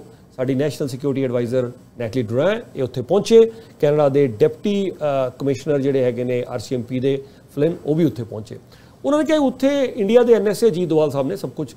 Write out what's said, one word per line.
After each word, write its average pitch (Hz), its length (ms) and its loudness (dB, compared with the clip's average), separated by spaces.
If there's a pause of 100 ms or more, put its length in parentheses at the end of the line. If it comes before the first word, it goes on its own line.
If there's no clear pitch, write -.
(360)
ਸਾਡੀ 131 200 -2
ਨੈਸ਼ਨਲ 143 340 -2
ਸਿਕਿਉਰਿਟੀ 135 340 -4
ਐਡਵਾਈਜ਼ਰ 123 480 -2 (280)
ਨੈਟਲੀ 117 240 -4
ਡੁਰਾਂ, 147 360 -2 (160)
ਇਹ 135 80 -4
ਉੱਥੇ 127 180 -6
ਪਹੁੰਚੇ। 226 500 4 (280)
ਕੈਨੇਡਾ 147 300 4
ਦੇ 139 180 2
ਡਿਪਟੀ, 175 640 0
ਅ, 139 380 -2 (100)
ਕਮਿਸ਼ਨਰ 143 400 -2
ਜਿਹੜੇ 135 240 0
ਹੈਗੇ 123 200 -2
ਨੇ 123 240 -2
ਆਰ 120 120 -8
ਸੀ 127 160 -6
ਐਮ 120 60 -2
ਪੀ 127 180 -6
ਦੇ 135 240 -2 (320)
ਫਲਿਨ, 160 300 0
ਉਹ 151 100 0
ਵੀ 165 100 2
ਉੱਥੇ 123 180 -2
ਪਹੁੰਚੇ।" 107 360 -12 (460)
ਉਹਨਾਂ 294 140 2
ਨੇ 311 60 0
ਕਿਹਾ 311 140 2
ਉੱਥੇ 269 560 0
ਇੰਡੀਆ 233 280 4
ਦੇ 240 100 6
ਐਨ 202 140 2
ਐਸ 208 160 -2
ਏ 226 40 6
ਅਜੀਤ 175 220 0
ਦੋਵਾਲ 156 220 2
ਸਾਹਿਬ 135 160 -2
ਨੇ 190 80 -4
ਸਭ 151 140 -8
ਕੁਝ 143 280 -10